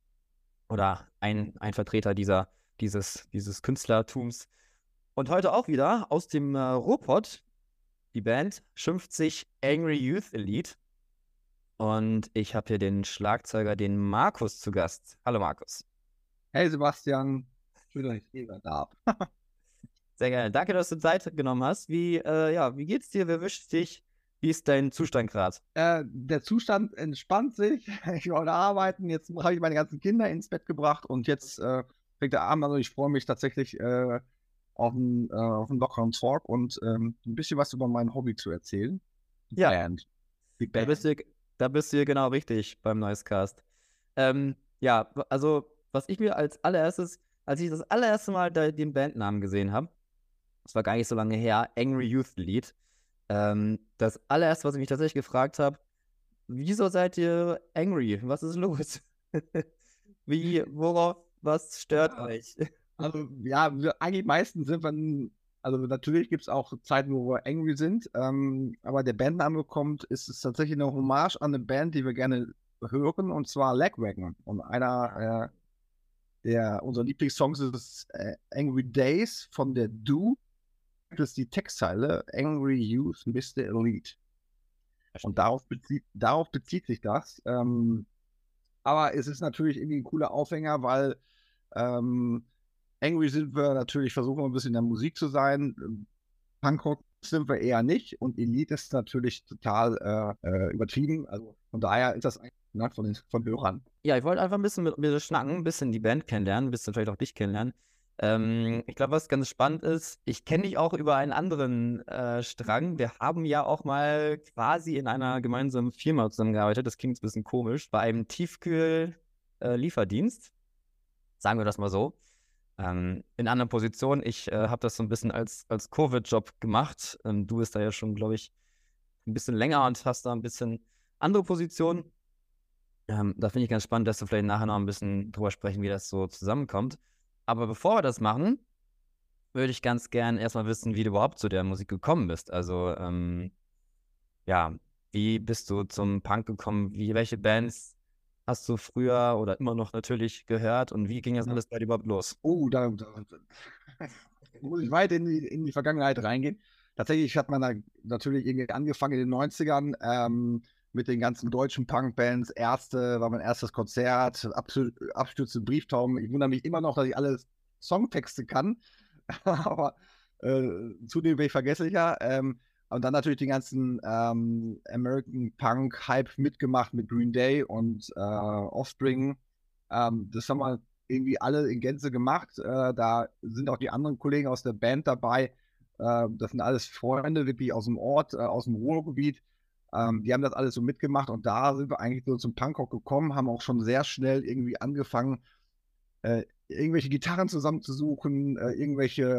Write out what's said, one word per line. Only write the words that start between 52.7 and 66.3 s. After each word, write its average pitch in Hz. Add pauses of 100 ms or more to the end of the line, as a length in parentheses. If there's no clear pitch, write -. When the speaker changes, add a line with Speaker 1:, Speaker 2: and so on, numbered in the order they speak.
Speaker 1:
Ähm, 104 (180)
das 110
allererste, 160
was 139
ich 139
mich 135
tatsächlich 151
gefragt 135
hab: 143 (680)
„Wieso 180
seid 180
ihr 170 (120)
angry? 151
Was 135
ist 165
los?“ 170 (320)
<laughs> 160 (840)
Wie, 165
worauf, 170 (240)
was 151
stört 156
Speaker 2:
Ja. 120
Speaker 1:
euch? 117 (420)
Speaker 2:
Also, 151 (160)
ja, 139
wir, 147
eigentlich 190
meistens 160
sind 165
wir 156
n-, 151 (300)
also 131
natürlich 131
gibt's -